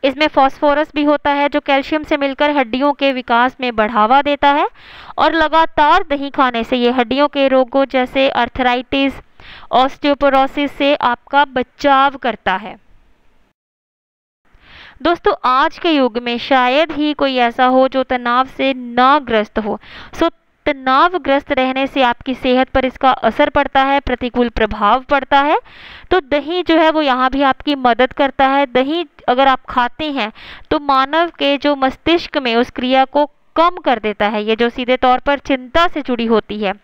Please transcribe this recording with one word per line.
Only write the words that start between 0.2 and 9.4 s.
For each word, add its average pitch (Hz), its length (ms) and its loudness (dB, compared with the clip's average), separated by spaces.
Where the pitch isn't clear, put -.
फास्फोरस 294 680 0
भी 294 80 -2
होता 294 280 0
है 285 180 0
जो 294 120 -2
कैल्शियम 285 420 -2
से 302 140 -2
मिलकर 277 340 0
हड्डियों 262 420 0
के 277 200 0
विकास 247 480 0
में 247 140 -4
बढ़ावा 220 460 2
देता 285 300 0
है 320 160 2
और 311 160 2
लगातार 320 760 2
दही 277 200 -4
खाने 247 340 -2
से 254 140 -2
ये 240 140 2
हड्डियों 254 360 0
के 277 200 0
रोगों 262 400 2
जैसे 262 440 0
arthritis, 254 880 -2